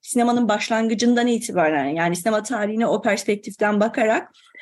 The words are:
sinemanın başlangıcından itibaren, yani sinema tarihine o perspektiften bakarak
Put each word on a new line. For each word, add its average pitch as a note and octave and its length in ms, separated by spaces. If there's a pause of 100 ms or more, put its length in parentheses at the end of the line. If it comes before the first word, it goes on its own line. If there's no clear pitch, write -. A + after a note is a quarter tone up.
sinemanın A#3+ 480
başlangıcından A3+ 800
itibaren, E3 600
yani E3 300
sinema G#3+ 260
tarihine G#3+ 440
o F#3 160
perspektiften G#3 800
bakarak A3+ 520 (280)